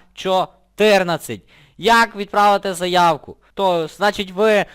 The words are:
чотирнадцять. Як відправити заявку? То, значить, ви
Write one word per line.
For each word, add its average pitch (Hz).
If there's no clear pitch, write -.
чотирнадцять. 185
Як 226
відправити 202
заявку? 175
То, 175
значить, 196
ви 208